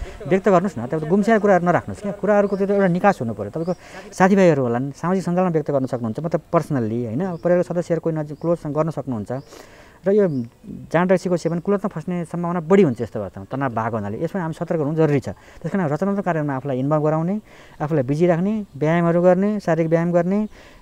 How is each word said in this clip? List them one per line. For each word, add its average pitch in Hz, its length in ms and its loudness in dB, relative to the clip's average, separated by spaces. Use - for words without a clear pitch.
व्यक्त 190 200 2
गर्नुहोस् 185 300 4
न, 113 80 -6
तपाईँ 156 160 -4
त 156 60 -6
गुम्सिया 208 300 2
कुराहरू 185 280 4
नराख्नुहोस् 147 360 0
क्या। 202 100 -4
कुराहरूको 202 440 0
त्यो 196 100 -2
त 190 40 0
एउटा 202 160 2
निकास 180 340 2
हुनु 113 120 -4
पऱ्यो। 101 180 -8
तपाईँको 170 240 -4
साथीभाइहरू 185 500 6
होलान्, 127 300 0
सामाजिक 180 320 -4
सञ्जालमा 180 260 0
व्यक्त 156 200 -2
गर्न 135 160 0
सक्नुहुन्छ, 117 340 -4
मतलब 165 200 -2
पर्सनल्ली, 123 540 0
होइन? 170 340 -4
परिवारको 175 340 0
सदस्यहरू 170 260 -2
कोही 165 160 -2
नजिक 151 240 -6
क्लोजसँग 160 340 -2
गर्न 156 160 0
सक्नुहुन्छ। 120 420 -6
र 196 60 2
यो 202 160 4
जाँड 180 200 2
रक्सीको 180 240 0
सेवन 165 220 -2
कुलतमा 202 300 -2
फस्ने 175 360 -6
सम्भावना 175 360 -4
बढी 190 220 6
हुन्छ 131 180 2
यस्तो 113 200 -6
अवस्थामा, 98 300 -10
तनाव 135 200 -2
भएको 113 260 -2
हुनाले। 104 280 -4
यसमा 175 180 -4
हामी 160 120 -6
सतर्क 170 260 -2
हुनु 147 140 -2
जरुरी 151 260 4
छ। - 80 -6
त्यस - 440 -12
कारण 190 160 0
रचनात्मक 196 360 -2
कार्यमा 151 300 -2
आफूलाई 131 240 -4
इन्भल्भ 147 240 0
गराउने, 160 380 0
आफूलाई 151 240 0
बिजी 147 220 0
राख्ने, 190 400 0
व्यायामहरू 170 460 2
गर्ने, 190 380 4
शारीरिक 165 300 0
व्यायाम 165 220 2
गर्ने, 180 320 2
अ, 208 40 -6